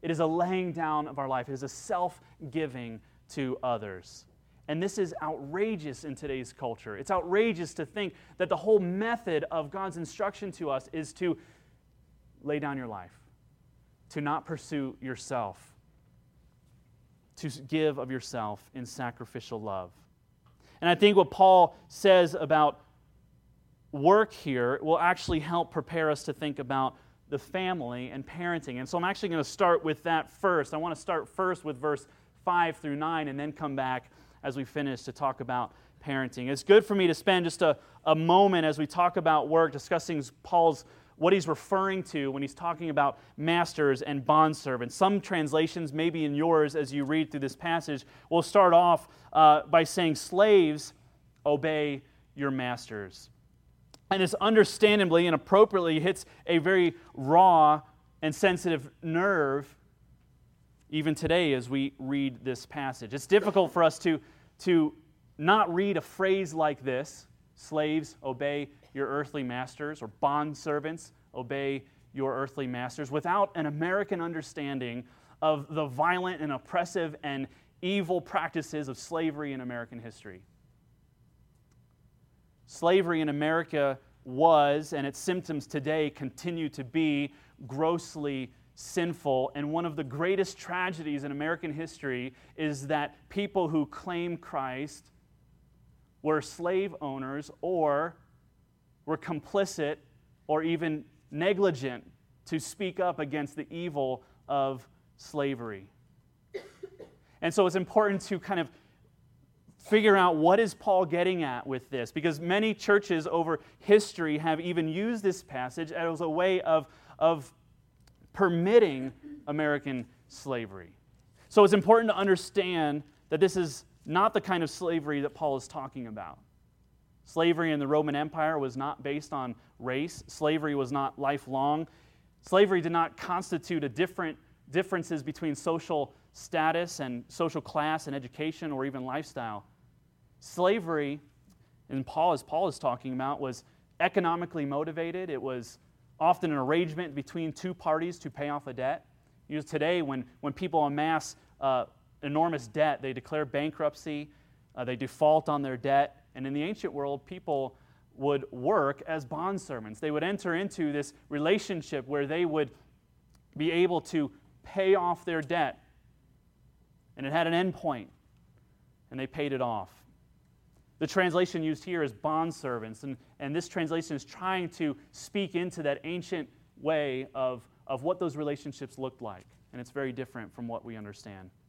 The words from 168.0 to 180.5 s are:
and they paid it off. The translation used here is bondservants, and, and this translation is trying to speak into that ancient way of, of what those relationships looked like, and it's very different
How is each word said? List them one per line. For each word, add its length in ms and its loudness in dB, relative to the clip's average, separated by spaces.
and 80 -10
they 80 -6
paid 260 -6
it 80 -2
off. 280 -4
The 80 -2
translation 560 0
used 200 -4
here 200 -4
is 100 -4
bondservants, 880 -6
and, 160 -10
and 160 -6
this 120 -4
translation 480 -4
is 80 -8
trying 460 -6
to 260 -4
speak 440 -6
into 260 -6
that 220 -2
ancient 440 -6
way 540 -2
of, 340 -4
of 160 -6
what 160 0
those 180 -4
relationships 640 -8
looked 220 -10
like, 240 -12
and 100 -14
it's 80 -16
very 240 -6
different 400 -12